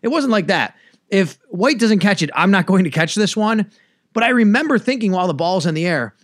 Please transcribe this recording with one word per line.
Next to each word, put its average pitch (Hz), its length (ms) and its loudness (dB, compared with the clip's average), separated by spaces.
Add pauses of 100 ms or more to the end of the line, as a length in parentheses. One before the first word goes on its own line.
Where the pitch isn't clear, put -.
It 233 60 -2
wasn't 277 220 0
like 202 160 0
that. 156 280 -2 (340)
If 196 300 0 (100)
White 220 300 0
doesn't 214 200 2
catch 196 220 2
it, 151 140 -2
I'm 175 160 2
not 185 160 2
going 185 160 4
to 151 80 -2
catch 160 240 -2
this 208 200 -2
one. 214 340 -2 (440)
But 226 100 0
I 240 60 2
remember 247 480 2
thinking 220 340 -2
while 185 160 0
the 170 60 -2
ball's 170 320 -2
in 165 100 -2
the 165 120 -4
air, 131 360 -4